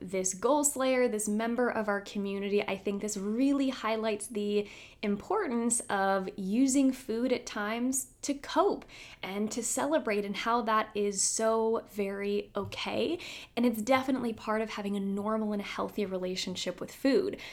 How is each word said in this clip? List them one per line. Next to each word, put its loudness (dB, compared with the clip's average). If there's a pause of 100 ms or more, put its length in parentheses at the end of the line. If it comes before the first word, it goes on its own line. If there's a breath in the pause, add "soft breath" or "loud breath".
this -2
goal 4
slayer, 2
this 0
member 2
of -2
our 0
community. -2
I -2
think -4
this -4
really 2
highlights -2
the 0 (340 loud breath)
importance 0 (100)
of 2
using 4
food -2
at 0
times -2 (160)
to -2
cope 2 (400 loud breath)
and -2
to -4
celebrate, 0
and -4
how 0
that 2
is 0
so 2
very -2
okay. -2 (360 loud breath)
And 2
it's 2
definitely 2
part -2
of -4
having -4
a -2
normal -2
and -2
a -6
healthy -4
relationship -4
with -10
food. 2 (160 loud breath)